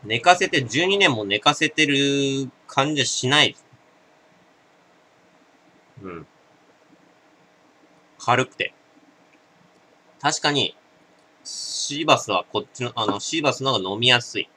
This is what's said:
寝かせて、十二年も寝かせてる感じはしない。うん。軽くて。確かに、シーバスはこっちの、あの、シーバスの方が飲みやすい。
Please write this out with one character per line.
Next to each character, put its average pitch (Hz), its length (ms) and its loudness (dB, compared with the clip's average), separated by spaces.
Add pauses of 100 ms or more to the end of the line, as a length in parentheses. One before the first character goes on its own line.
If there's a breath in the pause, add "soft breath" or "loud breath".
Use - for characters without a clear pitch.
寝 110 160 -2
か 180 160 6
せ 185 140 0
て、 143 160 0
十 127 200 0
二 196 120 2
年 185 140 4
も 110 120 -2
寝 101 160 0
か 147 140 2
せ 151 160 0
て 156 160 2
る 139 640 0 (160)
感 147 300 -2
じ 139 60 0
は 117 40 2
し - 220 -4
な 143 160 4
い。 110 120 0 (2500)
う 95 80 -14
ん。 82 180 -16 (1900)
軽 123 300 0
く - 80 -20
て。 - 180 -6 (1500)
確 147 220 -2
か 147 100 0
に、 131 240 -2 (680)
シ - 580 -8
ー 156 40 -2
バ 139 120 6
ス 113 140 -6
は 90 200 0
こ 107 80 -2
っ - 140 -10
ち 123 100 -8
の、 120 120 -6
あ 113 100 -2
の、 101 140 -2
シ 160 200 -4
ー 151 40 -4
バ 135 100 2
ス 131 100 -6
の 135 100 0
方 107 60 0
が 92 120 -6
飲 104 80 -6
み 123 80 2
や 123 140 6
す - 180 -8
い。 - 180 -8